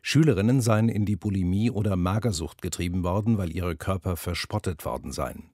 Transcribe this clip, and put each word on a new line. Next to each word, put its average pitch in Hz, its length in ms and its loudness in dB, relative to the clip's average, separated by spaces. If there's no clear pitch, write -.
Schülerinnen 131 600 4
seien 110 280 4
in 107 160 0
die 101 120 0
Bulimie 98 560 0
oder 101 240 0
Magersucht 90 680 -2
getrieben 90 400 -4
worden, 104 340 0
weil 92 140 -2
ihre 87 240 -4
Körper 92 420 -2
verspottet - 680 -6
worden - 260 -6
seien. - 440 -8